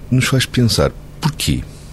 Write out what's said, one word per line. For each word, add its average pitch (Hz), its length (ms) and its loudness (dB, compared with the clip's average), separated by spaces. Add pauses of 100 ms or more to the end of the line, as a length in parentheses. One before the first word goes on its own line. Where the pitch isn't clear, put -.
(120)
nos 127 140 4
faz 127 200 2
pensar, 92 460 2 (280)
porquê? - 440 0 (300)